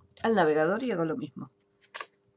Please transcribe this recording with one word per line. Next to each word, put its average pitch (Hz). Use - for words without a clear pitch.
al 226
navegador 165
y 240
hago 170
lo 156
mismo. -